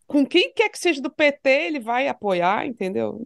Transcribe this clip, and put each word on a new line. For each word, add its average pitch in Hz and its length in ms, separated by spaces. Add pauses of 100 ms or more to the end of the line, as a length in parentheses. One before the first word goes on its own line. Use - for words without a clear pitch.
com 285 180
quem 415 280
quer 427 160
que 415 100
seja 311 240
do 294 80
P 294 220
T, 277 180
ele 294 300
vai 240 260
apoiar, 196 580
entendeu? 220 600